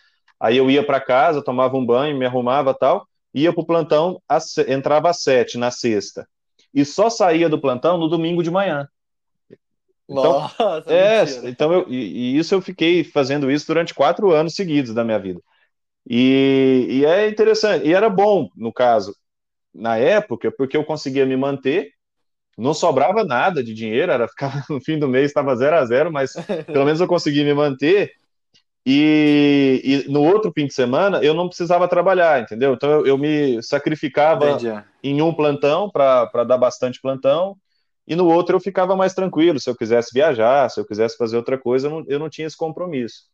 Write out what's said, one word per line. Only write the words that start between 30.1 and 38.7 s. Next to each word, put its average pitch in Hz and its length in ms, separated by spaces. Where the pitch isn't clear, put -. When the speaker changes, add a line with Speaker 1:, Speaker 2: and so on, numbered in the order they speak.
Speaker 1:
no 147 100
outro 180 320
fim 147 120
de - 80
semana 147 480
eu 151 120
não 175 140
precisava 175 400
trabalhar, 175 540
entendeu? 123 320
Então 143 160
eu, 151 160
eu 135 120
me 143 440
sacrificava 147 1000
Speaker 2:
Entendi. 110 220
Speaker 1:
em 143 200
um 165 120
plantão 151 560
pra, 131 360
pra 120 180
dar 120 140
bastante 123 420
plantão, 143 560
e 151 80
no 180 140
outro 175 280
eu 180 40
ficava 185 360